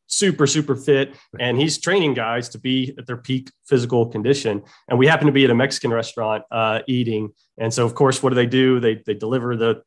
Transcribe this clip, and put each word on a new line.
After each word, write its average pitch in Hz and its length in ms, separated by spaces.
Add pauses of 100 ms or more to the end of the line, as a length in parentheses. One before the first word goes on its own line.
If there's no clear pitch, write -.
super, 156 380
super 143 300
fit. 135 400 (240)
And 123 200
he's 151 200
training 170 340
guys 120 360
to 110 100
be 131 380
at 120 100
their 123 100
peak 131 340 (160)
physical 120 380
condition. 113 560 (260)
And 123 120
we 131 80
happen 151 180
to 143 80
be 135 100
at 127 60
a 117 60
Mexican 127 360
restaurant, 110 600
uh, 110 360
eating. 117 440 (260)
And 113 160
so, 120 120
of 117 100
course, 131 260
what 135 80
do 123 60
they 123 100
do? 131 340
They, 110 240
they 107 120
deliver 117 420
the, 113 300